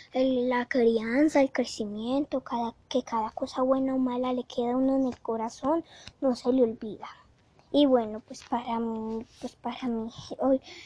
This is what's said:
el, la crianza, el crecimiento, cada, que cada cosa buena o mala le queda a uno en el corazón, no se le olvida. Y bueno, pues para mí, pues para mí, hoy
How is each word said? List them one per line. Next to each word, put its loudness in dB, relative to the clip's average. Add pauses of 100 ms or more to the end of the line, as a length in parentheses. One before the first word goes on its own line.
(140)
el, 2
la 0
crianza, 4
el 4
crecimiento, -2
cada, -4 (120)
que 0
cada -4
cosa -6
buena 2
o 0
mala 0
le -4
queda -2
a 0
uno 2
en 2
el -6
corazón, -2 (380)
no 2
se 0
le 4
olvida. -4 (680)
Y 6
bueno, 2
pues -18
para -2
mí, -4 (140)
pues -12
para -8
mí, -4 (300)
hoy 2 (240)